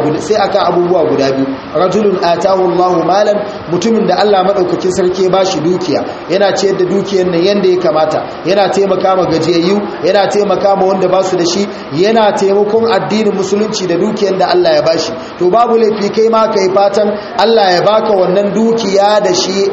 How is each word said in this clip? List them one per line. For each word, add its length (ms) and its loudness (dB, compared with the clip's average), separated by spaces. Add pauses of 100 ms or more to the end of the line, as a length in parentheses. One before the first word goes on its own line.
guda, 160 -2
sai 160 -4
akan 320 0
abubuwa 400 2
guda 240 0
biyu. 160 -2 (240)
Rajulun 480 0
atahu 480 0
Allahu 400 0
malan, 320 2 (320)
mutumin 340 0
da 140 0
Allah 240 2
Madaukakin 480 0
Sarki 320 0
ya 60 2
bashi 340 0
dukiya, 400 -2 (260)
yana 220 0
ciyar 240 0
da 80 0
dukiyar 480 0
nan 80 0
yanda 300 2
ya 100 2
kamata, 400 0 (240)
yana 260 2
taimaka 460 0
ma 80 0
gajiyayyu, 540 0 (260)
yana 240 2
taimaka 480 0
ma 100 0
wanda 220 0
ba 160 2
su 140 -2
da 80 0
shi, 180 -2 (320)
yana 400 2
taimakon 560 2
addinin 480 0
Musulunci 480 -2
da 80 0
dukiyar 420 -2
da 140 0
Allah 240 2
ya 80 2
bashi. 300 -2 (260)
To, 100 2
babu 300 2
laifi 320 0
kai 160 2
ma 240 2
kai 240 0
fatan 320 2 (320)
Allah 320 2
ya 160 0
baka 240 0
wannan 400 0
dukiya 720 0
da 100 0
shi 400 -2